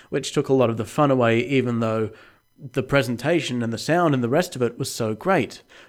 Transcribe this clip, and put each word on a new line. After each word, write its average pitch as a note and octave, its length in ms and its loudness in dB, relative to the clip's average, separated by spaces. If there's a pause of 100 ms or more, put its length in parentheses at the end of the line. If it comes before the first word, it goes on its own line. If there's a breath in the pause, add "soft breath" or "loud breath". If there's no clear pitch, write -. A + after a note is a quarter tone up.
which C#3 240 -6
took C#3+ 160 -2
a C3+ 40 4
lot B2 160 4
of A2+ 60 -2
the A2+ 80 -4
fun C#3+ 260 2
away, A#2 300 4
even B2 400 0
though A2 320 -2 (640 loud breath)
the C3+ 100 -2
presentation C3 800 -2
and A2+ 80 -4
the A2 60 -6
sound D#3+ 360 2
and B2+ 80 2
the A#2 60 0
rest E3 300 0
of B2+ 40 -6
it A#2 160 0
was C3+ 140 -6
so A2 220 -2
great. D#3 500 -2 (260 loud breath)